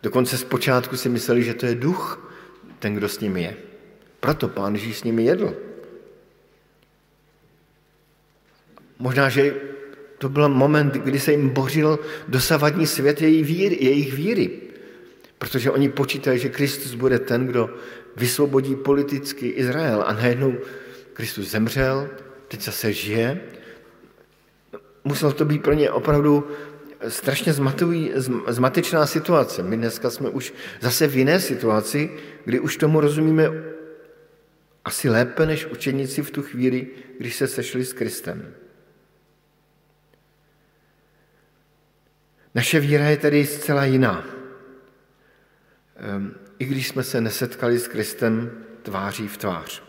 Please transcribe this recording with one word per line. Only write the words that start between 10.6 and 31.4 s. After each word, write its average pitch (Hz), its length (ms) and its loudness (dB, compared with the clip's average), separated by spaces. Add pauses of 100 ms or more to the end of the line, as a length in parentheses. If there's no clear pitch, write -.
kdy 135 260 -2
se 151 120 2
jim 143 160 4
bořil 147 500 2 (300)
dosavadní 147 580 2
svět 147 360 2
jejich 156 240 6
víry, 180 340 2
jejich 135 320 4
víry. 170 380 0 (880)
Protože 120 320 -2
oni 139 180 2
počítají, 135 500 0
že 127 100 -2
Kristus 135 460 -4
bude 120 240 2
ten, 123 280 0
kdo 123 240 0 (460)
vysvobodí 135 600 2
politicky 139 720 -2
Izrael. 127 580 0
A 104 60 0
najednou 123 440 2 (560)
Kristus 107 380 -8
zemřel, 131 580 0 (400)
teď - 120 -12
zase 107 320 -4
žije. 113 480 -2 (1600)
Muselo 143 280 2
to 147 120 0
být 147 180 0
pro 151 100 4
ně 151 180 4
opravdu 147 580 4 (600)
strašně 139 440 -2
zmatují-, 147 640 0
zm-, 127 320 -2
zmatečná 156 580 2
situace. 156 560 0
My 98 140 -2
dneska 117 340 -2
jsme 131 180 -6
už - 260 -6 (260)
zase 123 260 2
v 131 100 0
jiné 147 240 4